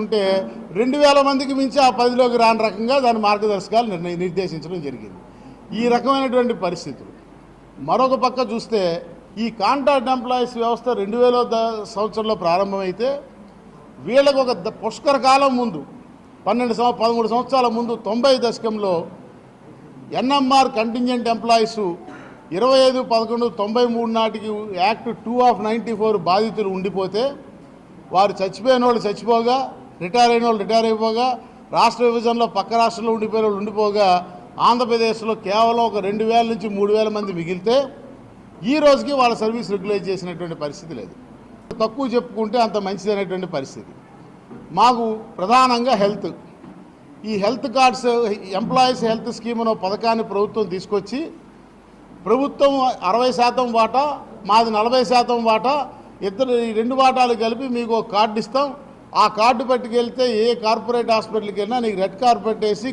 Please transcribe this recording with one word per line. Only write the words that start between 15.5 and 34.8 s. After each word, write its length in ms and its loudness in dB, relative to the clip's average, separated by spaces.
ముందు 200 -4
పన్నెండు 320 0
సంవ-, 220 2
పదమూడు 320 0
సంవత్సరాల 340 0
ముందు 160 -4
తొంభై 260 2
దశకంలో 500 -2
ఎన్ఎంఆర్ 500 4
కంటింజెంట్ 560 -2
ఎంప్లాయీస్ 440 2
ఇరవై 220 4
ఐదు 100 0
పదకొండు 340 0
తొంభై 240 2
మూడు 240 -2
నాటికి 320 -2
యాక్ట్ 260 -2
టూ 80 -4
of 100 4
నైంటీ 320 -4
ఫోర్ 160 2
బాధితులు 480 0
ఉండిపోతే 460 -4
వారు 240 4
చచ్చిపోయిన 480 2
వాళ్ళు 200 2
చచ్చిపోగా, 500 0
రిటైర్ 300 2
అయిన 140 2
వాళ్ళు 180 0
రిటైర్ 260 2
అయిపోగా, 360 0
రాష్ట్ర 320 2
విభజనలో 380 0
పక్క 220 -4
రాష్ట్రంలో 360 0
ఉండిపోయిన 300 -2
వాళ్ళు 140 -2
ఉండిపోగా 460 0
ఆంధ్రప్రదేశ్లో 640 0